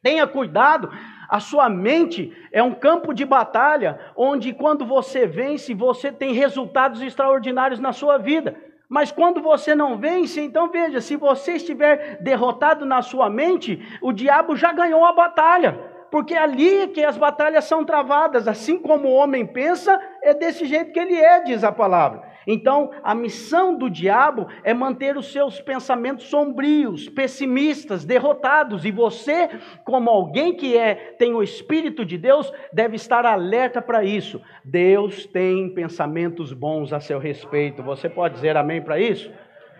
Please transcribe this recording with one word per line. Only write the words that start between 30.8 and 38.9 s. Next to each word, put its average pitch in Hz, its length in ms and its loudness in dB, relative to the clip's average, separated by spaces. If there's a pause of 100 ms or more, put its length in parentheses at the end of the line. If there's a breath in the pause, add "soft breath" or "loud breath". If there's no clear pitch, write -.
tem 240 160 2
o 220 120 0
Espírito 294 600 -4
de 170 140 -8
Deus, 269 340 2 (200 loud breath)
deve 220 240 0
estar 240 280 0
alerta 226 560 0
pra 226 220 0
isso. 196 380 -4 (240 loud breath)
Deus 180 640 2
tem 185 460 -2
pensamentos 165 800 -6
bons 147 400 -6
a 147 60 -6
seu 143 220 -6
respeito. 147 640 -6
Você 139 240 -8
pode 165 260 -4
dizer 151 220 0
amém 151 260 -2
pra 151 160 -4